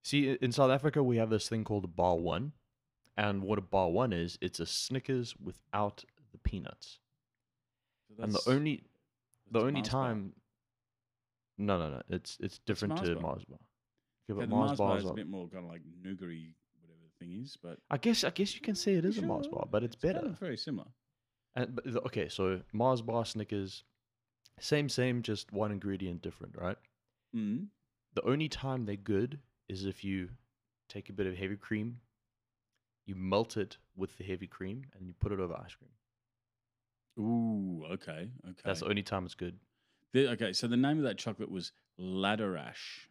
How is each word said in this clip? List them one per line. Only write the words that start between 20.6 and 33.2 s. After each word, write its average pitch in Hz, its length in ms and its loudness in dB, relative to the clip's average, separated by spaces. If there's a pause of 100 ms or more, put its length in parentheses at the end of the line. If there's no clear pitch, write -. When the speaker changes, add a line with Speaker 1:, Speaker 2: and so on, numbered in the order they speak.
Speaker 1:
And, 127 200 -2
but 120 100 -4
the, 117 220 0
okay, 85 220 0
so 95 320 2 (120)
Mars 120 300 4
bar, 117 240 0
Snickers, 101 580 -4 (760)
same, 147 280 2
same, 123 340 2
just 107 300 -2
one 104 200 0
ingredient 95 500 -2
different, - 340 -10
right? 87 220 -2 (580)
Speaker 2:
Mm. 113 300 0 (480)
Speaker 1:
The - 100 -2
only 147 240 2
time 131 380 -4
they're 101 100 -2
good 110 440 0 (280)
is 95 180 -6
if 95 180 -6
you 95 240 -2 (600)
take - 200 -12
a 101 40 -12
bit 98 140 0
of 92 100 -2
heavy 98 200 -4
cream, 113 420 -4 (1080)
you 98 80 -6
melt 95 420 2